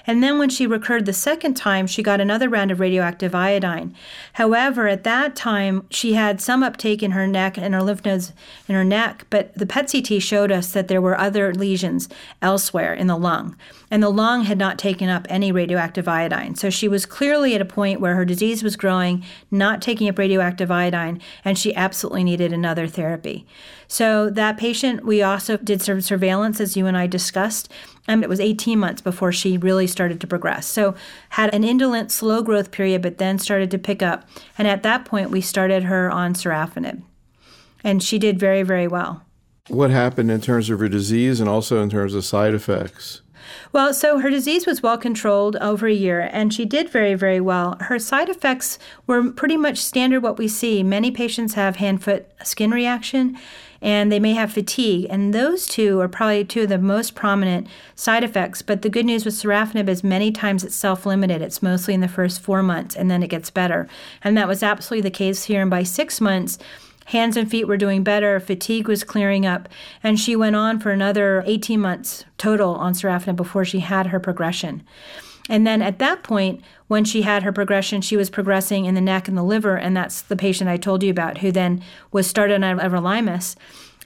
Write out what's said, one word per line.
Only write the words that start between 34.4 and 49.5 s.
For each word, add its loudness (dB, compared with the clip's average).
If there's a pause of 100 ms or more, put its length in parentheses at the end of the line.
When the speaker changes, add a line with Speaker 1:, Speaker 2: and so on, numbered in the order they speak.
Speaker 1:
And 2
at 0
that 0
point, -4
we 0
started 2
her 0
on 0
sorafenib. -4 (800)
And 2
she 0
did 2
very, 4
very 0
well. -6 (440)
Speaker 2:
What 2
happened 2
in 2
terms 0
of 0
her 2
disease 2
and 2
also 2
in 0
terms -2
of -2
side 2
effects? -6 (500)
Speaker 1:
Well, 4
so 2
her 2
disease 2
was -2
well 2
controlled 2
over 0
a 4
year, 0
and 0
she -2
did 0
very, 2
very 2
well. 0
Her -4
side 0
effects -2 (280)
were 2
pretty 0